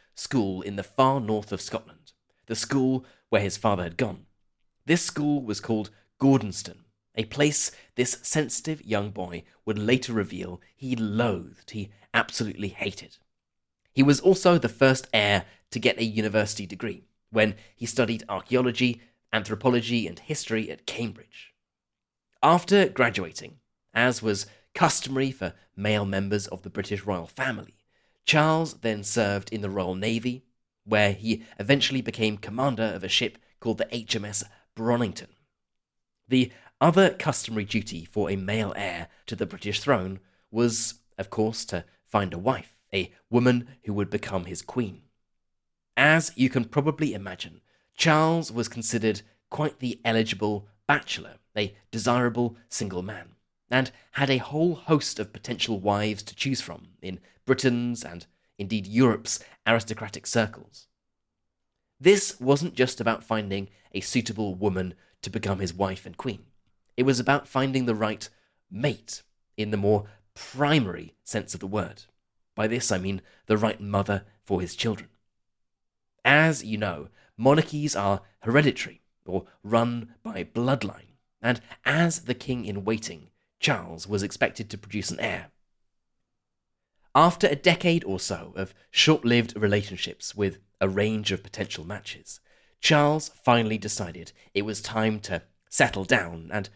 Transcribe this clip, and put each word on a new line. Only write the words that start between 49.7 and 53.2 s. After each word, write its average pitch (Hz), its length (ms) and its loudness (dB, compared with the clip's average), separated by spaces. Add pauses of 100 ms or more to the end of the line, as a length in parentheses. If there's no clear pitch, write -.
the 123 260 -6
eligible 107 640 0 (180)
bachelor, - 520 -2 (200)
a 104 180 -4 (140)
desirable 120 640 0 (140)
single 92 320 -6
man, 101 280 -12 (420)